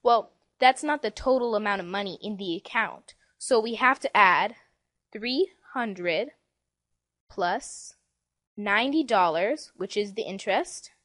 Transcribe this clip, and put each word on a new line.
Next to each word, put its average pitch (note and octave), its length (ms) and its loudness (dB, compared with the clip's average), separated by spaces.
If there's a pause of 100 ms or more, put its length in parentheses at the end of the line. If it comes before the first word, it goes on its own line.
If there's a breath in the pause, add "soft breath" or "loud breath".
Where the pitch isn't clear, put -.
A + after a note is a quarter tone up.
Well, A#3 260 4 (300)
that's B3+ 240 4
not D4+ 180 -2
the G#3+ 80 -2
total B3 460 0
amount G3+ 240 -2
of F3 80 -10
money G3 340 -6
in G#3 140 -8
the F3+ 180 -6
account. - 600 -6 (220)
So - 220 0
we A3+ 160 -2
have B3+ 260 2
to - 160 -2
add F#3+ 380 6 (580)
three B3+ 380 -2 (220)
hundred F#3+ 580 -2 (960)
plus - 680 -6 (640)
ninety A#3 460 0
dollars, G3 720 0
which G3 200 -8
is G#3 180 -4
the A3+ 80 -6
interest G3 680 -4 (120)